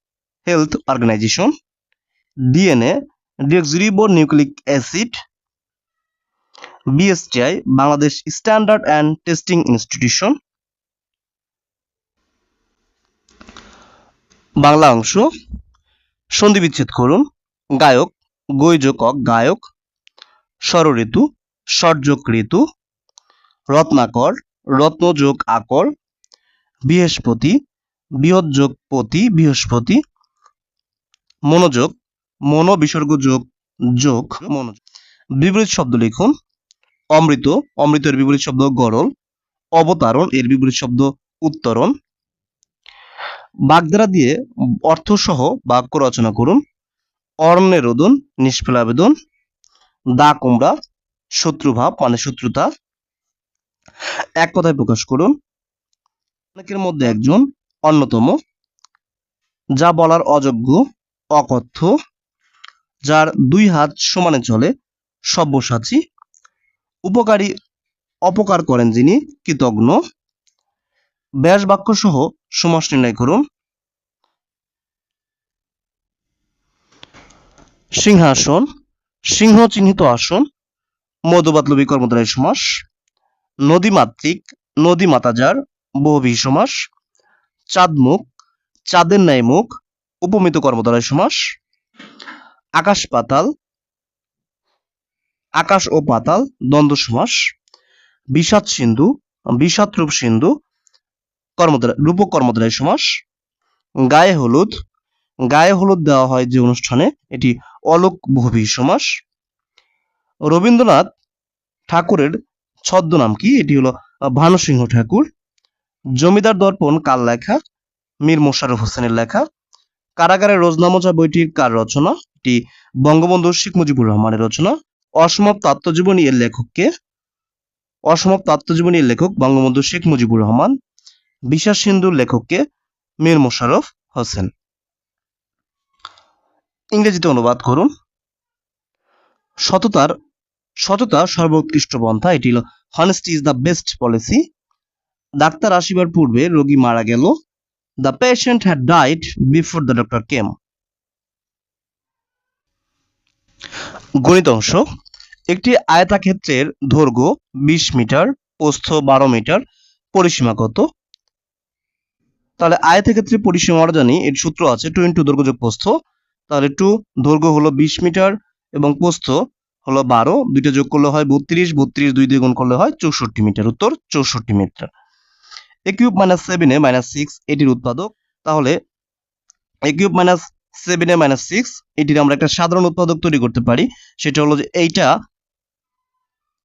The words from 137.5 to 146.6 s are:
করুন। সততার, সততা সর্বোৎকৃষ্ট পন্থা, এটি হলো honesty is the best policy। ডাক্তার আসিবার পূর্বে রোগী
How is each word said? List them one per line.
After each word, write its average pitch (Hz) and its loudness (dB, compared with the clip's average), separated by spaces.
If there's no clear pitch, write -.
করুন। 156 0
সততার, 180 0
সততা 190 -2
সর্বোৎকৃষ্ট 156 -2
পন্থা, 113 0
এটি 127 0
হলো 120 0
honesty 175 -2
is 143 -2
the 139 -2
best 170 -2
policy। 123 0
ডাক্তার 160 0
আসিবার 180 0
পূর্বে 139 2
রোগী 147 2